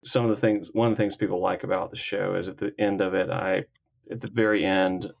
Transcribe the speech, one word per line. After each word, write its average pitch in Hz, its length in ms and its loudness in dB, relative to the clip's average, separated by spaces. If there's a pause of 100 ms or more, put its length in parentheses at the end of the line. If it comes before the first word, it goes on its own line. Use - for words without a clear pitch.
Some 123 200 0
of 117 60 2
the 107 80 2
things, 107 340 0
one 113 180 4
of 110 60 2
the 117 60 0
things 101 140 0
people 95 260 -2
like 92 220 -2
about 95 260 -2
the - 80 -14
show 95 380 -2
is 92 120 -2
at 90 100 -10
the - 220 -4
end 101 220 2
of 92 120 0
it, 92 160 0
I, 95 360 -2 (440)
at 120 120 -8
the - 80 -8
very 107 340 2
end 92 580 2